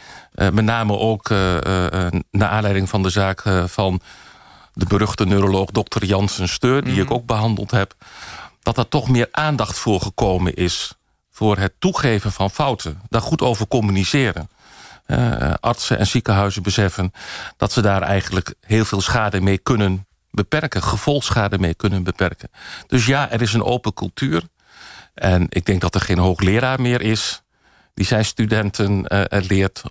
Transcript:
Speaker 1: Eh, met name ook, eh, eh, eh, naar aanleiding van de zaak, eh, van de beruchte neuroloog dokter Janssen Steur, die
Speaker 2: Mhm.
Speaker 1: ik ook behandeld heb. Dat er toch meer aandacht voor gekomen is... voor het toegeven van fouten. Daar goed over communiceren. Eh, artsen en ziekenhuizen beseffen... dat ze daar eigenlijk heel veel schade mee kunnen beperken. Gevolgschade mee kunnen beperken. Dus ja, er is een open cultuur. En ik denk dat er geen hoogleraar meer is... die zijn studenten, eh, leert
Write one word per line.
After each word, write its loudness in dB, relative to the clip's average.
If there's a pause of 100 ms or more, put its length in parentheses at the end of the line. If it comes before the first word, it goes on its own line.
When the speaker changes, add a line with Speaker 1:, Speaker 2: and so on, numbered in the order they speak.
(320)
Speaker 1:
Eh, 0
met 2
name 2
ook, 0
eh, 2
eh, 0
eh, -2 (180)
naar 2
aanleiding 0
van 0
de 2
zaak, 0
eh, 0
van 0 (720)
de -2
beruchte 0
neuroloog 2
dokter -2
Janssen 0
Steur, 0
die -4
Speaker 2:
Mhm. 2
Speaker 1:
ik -2
ook -2
behandeld 0
heb. -2 (680)
Dat -2
er -2
toch 0
meer 2
aandacht -2
voor 0
gekomen 0
is... -4 (360)
voor 0
het -2
toegeven 0
van -2
fouten. -4
Daar 0
goed -2
over 0
communiceren. 0 (580)
Eh, 0
artsen 0
en 2
ziekenhuizen 0
beseffen... 0 (440)
dat -2
ze 2
daar 2
eigenlijk -2
heel 2
veel -2
schade 0
mee 2
kunnen 0 (240)
beperken. -2
Gevolgschade 0
mee 0
kunnen -2
beperken. -4 (380)
Dus 0
ja, 0
er 0
is 0
een 2
open -2
cultuur. -4 (720)
En 2
ik -4
denk 2
dat -2
er 2
geen 0
hoogleraar 2
meer 2
is... -2 (520)
die -2
zijn 2
studenten, 0
eh, 0
leert 0